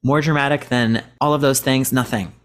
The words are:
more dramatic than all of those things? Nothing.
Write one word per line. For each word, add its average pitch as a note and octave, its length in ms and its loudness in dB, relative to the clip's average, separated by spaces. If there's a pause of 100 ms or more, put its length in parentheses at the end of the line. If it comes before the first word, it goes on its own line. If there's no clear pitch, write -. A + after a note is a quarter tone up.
more C#3 160 2
dramatic D3 480 0
than A2+ 340 0 (180)
all D3 140 2
of D3 60 0
those C3+ 180 2
things? C3 340 0
Nothing. A#2 400 -4 (120)